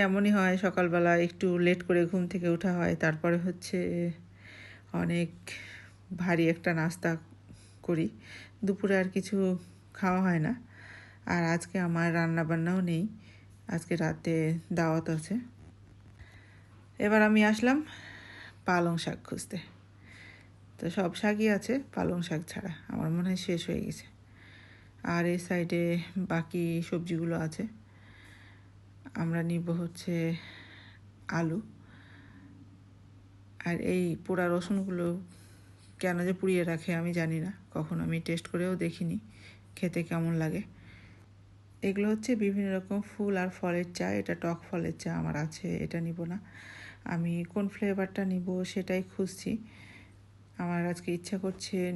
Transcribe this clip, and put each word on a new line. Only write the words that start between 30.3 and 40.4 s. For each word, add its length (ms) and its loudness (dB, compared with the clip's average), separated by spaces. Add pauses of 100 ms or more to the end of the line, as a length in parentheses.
আলু। 200 0 (2000)
আর 100 2 (180)
এই 80 2 (220)
পোড়া 240 2
রসুনগুলো 580 0 (960)
কেন 140 2 (100)
যে 140 2
পুড়িয়ে 300 4
রাখে 200 -2 (100)
আমি 100 0 (100)
জানি 260 0
না, 40 -4 (240)
কখনো 320 -2
আমি 200 0
টেস্ট 260 -2
করেও 200 0 (120)
দেখিনি 320 -2 (600)
খেতে 320 0
কেমন 240 0 (100)